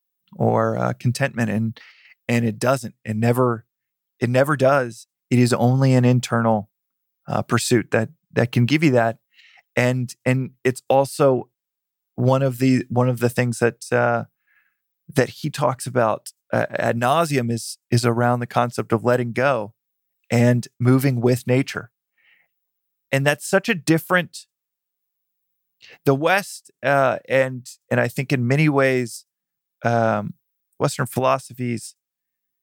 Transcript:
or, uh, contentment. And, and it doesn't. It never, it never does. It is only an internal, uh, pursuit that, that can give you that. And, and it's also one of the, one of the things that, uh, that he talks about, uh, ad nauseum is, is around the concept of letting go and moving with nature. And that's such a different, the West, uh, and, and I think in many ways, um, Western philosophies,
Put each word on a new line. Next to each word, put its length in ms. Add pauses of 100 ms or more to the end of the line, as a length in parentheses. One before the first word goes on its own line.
(360)
or, 420
uh, 160
contentment. 560
And, 300 (480)
and 180
it 140
doesn't. 360 (100)
It 100
never, 500 (540)
it 100
never 280
does. 500 (220)
It 100
is 140
only 400
an 100
internal, 680 (580)
uh, 160
pursuit 480
that, 180 (240)
that 180
can 140
give 180
you 80
that. 280 (560)
And, 400 (100)
and 260 (120)
it's 260
also 600 (680)
one 260
of 160
the, 320
one 200
of 100
the 100
things 300
that, 320
uh, 320 (920)
that 160
he 220
talks 340
about, 460 (200)
uh, 200
ad 280
nauseum 520
is, 260 (140)
is 140
around 340
the 80
concept 440
of 120
letting 300
go 420 (560)
and 360 (120)
moving 420
with 240
nature. 460 (1200)
And 120
that's 220
such 240
a 60
different, 720 (1600)
the 100
West, 560 (100)
uh, 380 (100)
and, 400 (220)
and 80
I 80
think 260
in 140
many 200
ways, 580 (600)
um, 480 (460)
Western 260
philosophies, 880 (680)